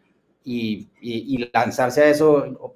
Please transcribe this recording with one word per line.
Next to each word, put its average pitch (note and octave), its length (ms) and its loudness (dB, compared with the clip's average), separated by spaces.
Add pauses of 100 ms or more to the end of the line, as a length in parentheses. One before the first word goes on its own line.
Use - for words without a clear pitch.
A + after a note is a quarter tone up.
(440)
Y, A2+ 440 -6 (140)
y, A#2 340 -6
y A#2+ 180 -6
lanzarse B2 500 2
a D3+ 60 6
eso, D3 680 0